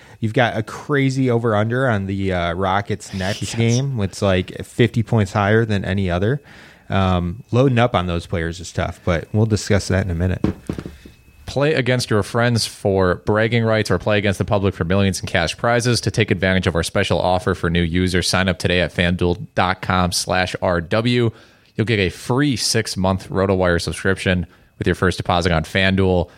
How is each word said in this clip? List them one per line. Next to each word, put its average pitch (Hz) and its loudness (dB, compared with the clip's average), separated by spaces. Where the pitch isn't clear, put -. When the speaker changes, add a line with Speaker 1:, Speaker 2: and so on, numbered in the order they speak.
Speaker 1:
You've 110 -2
got 113 2
a 110 -2
crazy 135 0
over-under 117 2
on 98 0
the, 95 -2
uh, 87 0
Rockets-Nets 95 -4
Speaker 2:
<laughs> 98 -8
Yes. - -
Speaker 1:
game. 120 0
It's, 98 -4
like, 92 -2
fifty 117 0
points 107 0
higher 110 2
than 101 -2
any 95 -2
other. 101 0
Um, 92 0
loading 123 2
up 120 2
on 90 0
those 87 -4
players 85 -4
is 85 -14
tough, - -4
but 85 -2
we'll 110 2
discuss 104 0
that 95 0
in 95 -4
a - -2
minute. 90 -2
Speaker 2:
Play 143 0
against 127 0
your 104 4
friends 117 0
for 95 2
bragging 113 2
rights 110 2
or 92 2
play 104 0
against 98 0
the 104 0
public 98 2
for 90 -2
millions 95 2
in - -8
cash 85 -2
prizes. 120 2
To 120 -2
take 110 0
advantage 92 2
of 82 0
our 82 0
special 95 0
offer 90 0
for 87 -2
new 87 2
users, 87 0
sign 95 0
up 87 -2
today 90 0
at 82 -2
fanduel 87 0
dot 92 0
com 90 0
slash 92 -2
R 87 0
W. 113 0
You'll 117 -2
get 107 0
a 92 2
free 131 0
six-month 95 -2
RotoWire 92 2
subscription 90 -2
with 107 -4
your 87 2
first 90 0
deposit 87 0
on 80 0
FanDuel. 95 2